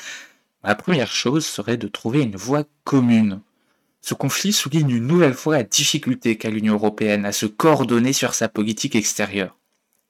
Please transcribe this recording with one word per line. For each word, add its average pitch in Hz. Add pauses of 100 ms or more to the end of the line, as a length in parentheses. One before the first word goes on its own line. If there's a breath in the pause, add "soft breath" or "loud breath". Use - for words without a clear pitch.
(640 loud breath)
La 104
première 139
chose 151
serait 117
de 110
trouver 123
une 107
voie 131 (220)
commune. 113 (600)
Ce -
conflit -
souligne 147
une 117
nouvelle 151
fois 156
la 120
difficulté 123
qu'a 110
l'Union 107
européenne 104
à 101
se -
coordonner 127
sur 123
sa 113
politique 107
extérieure. 101 (540)